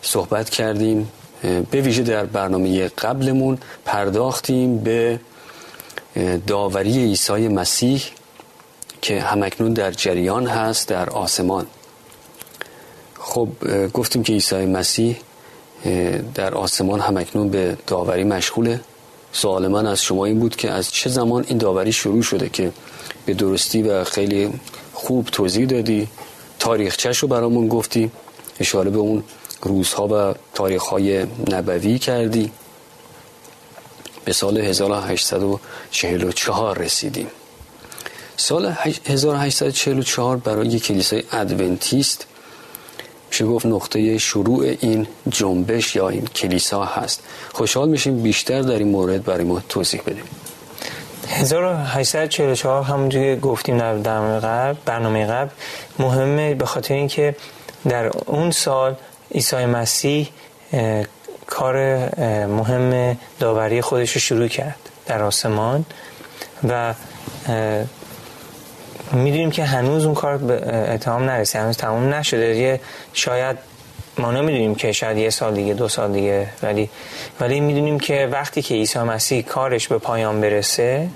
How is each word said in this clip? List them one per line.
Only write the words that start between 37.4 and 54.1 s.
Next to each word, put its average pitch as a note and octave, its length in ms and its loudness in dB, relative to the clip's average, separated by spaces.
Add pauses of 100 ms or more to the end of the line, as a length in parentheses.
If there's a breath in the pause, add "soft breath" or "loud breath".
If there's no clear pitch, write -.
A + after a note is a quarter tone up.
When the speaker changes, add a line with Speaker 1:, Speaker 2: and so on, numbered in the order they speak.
Speaker 1:
سال F3 400 0
هش-، D3+ 280 -2
هزار C#3 300 2
و - 20 0
هشتصد C#3+ 300 0
و C3+ 40 0
چهل C3+ 280 0
و C3 40 0
چهار B2+ 340 0
برای A2+ 420 0
کلیسای G#2+ 520 0
ادونتیست G2 920 0 (1040 loud breath)
می‌شه - 160 0
گفت A2+ 200 2
نقطهٔ A2 520 2
شروع A2+ 600 2
این A2 280 2 (220)
جنبش G#2 680 0
یا F#2+ 140 4
این G2 160 -2
کلیسا G2 580 0
هست. - 400 -4 (300 loud breath)
خوشحال B2+ 360 2
می‌شیم C3+ 340 2
بیشتر B2+ 380 2
در B2+ 160 2
این G#2 140 2
مورد F#2+ 320 2
برای F2+ 200 0
ما F2 260 0
توضیح - 320 -2
بدیم. - 220 -6 (1040 loud breath)
Speaker 2:
هزار C#3+ 340 2
و F3+ 120 2
هشتصد C3+ 480 0
و D#3 40 0
چهل D3 220 2
و B2+ 60 2
چهار C3+ 280 2
همونجوری C3+ 520 2
که A2+ 60 -6
گفتیم B2 360 0
در A#2 180 2
برنامهٔ A2 440 0